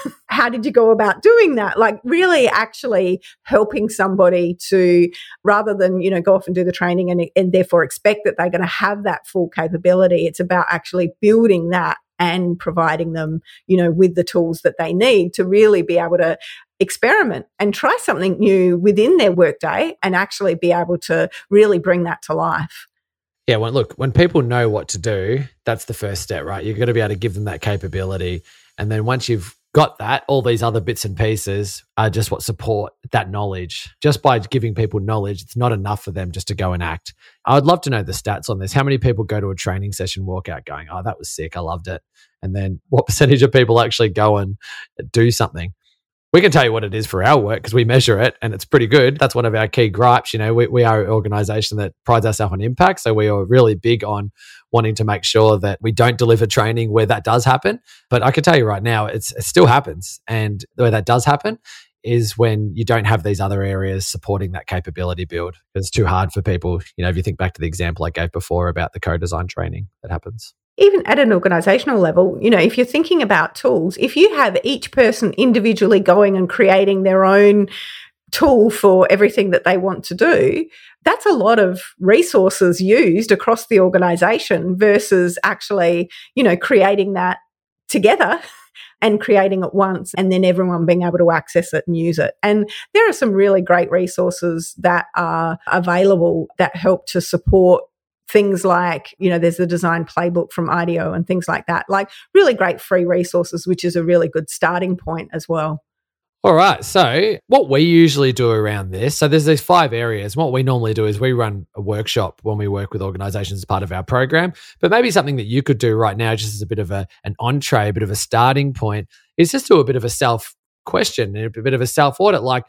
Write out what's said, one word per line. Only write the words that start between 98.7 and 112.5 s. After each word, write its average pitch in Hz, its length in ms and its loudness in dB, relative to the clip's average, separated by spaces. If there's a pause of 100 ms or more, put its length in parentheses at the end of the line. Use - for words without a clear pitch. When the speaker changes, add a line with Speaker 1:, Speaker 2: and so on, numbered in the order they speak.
Speaker 1:
you 185 100 0
know, 175 80 2
there's 170 200 0
the 180 100 0
design 170 380 -2
playbook 175 460 -4
from 165 180 -4
ideo 170 460 -2
and 170 120 -4
things 180 200 -4
like - 200 -6
that, 175 200 -4
like, 196 220 -2 (240)
really 370 220 6
great 180 260 -2
free 180 240 0
resources, 175 640 -2
which 180 160 -2
is 175 120 -2
a 170 80 -2
really 170 240 2
good 156 220 -6
starting 180 480 -2
point 160 360 -10
as 160 140 -10
well. 156 360 -4 (600)
Speaker 2:
All 185 120 6
right. 180 280 4
So 180 540 0 (100)
what 226 220 4
we 139 120 4
usually 156 520 4
do 120 160 0
around 104 420 -2
this, 113 240 -4
so 151 120 0
there's 151 180 2
these 151 160 2
five 165 320 2
areas. 110 420 -6
What 123 160 -2
we 131 120 0
normally 123 300 0
do 110 120 -2
is 104 140 -2
we 131 120 0
run 107 440 -4
a 101 60 -10
workshop 104 640 -4
when 107 140 -4